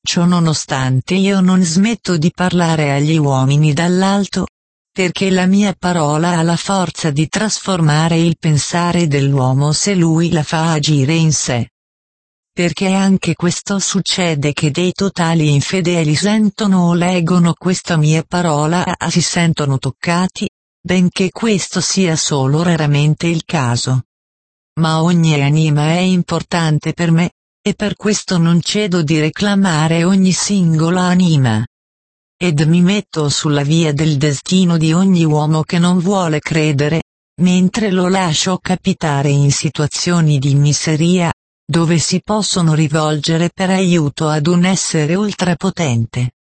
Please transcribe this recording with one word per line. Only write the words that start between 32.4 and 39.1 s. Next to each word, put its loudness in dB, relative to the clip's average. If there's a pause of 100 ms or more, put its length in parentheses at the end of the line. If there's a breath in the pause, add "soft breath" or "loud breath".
mi 4
metto 0
sulla -2
via 0
del 0
destino 0
di 2
ogni 2
uomo 0
che -2
non 2
vuole 0
credere, 0 (380)
mentre 2
lo 0
lascio -2
capitare -2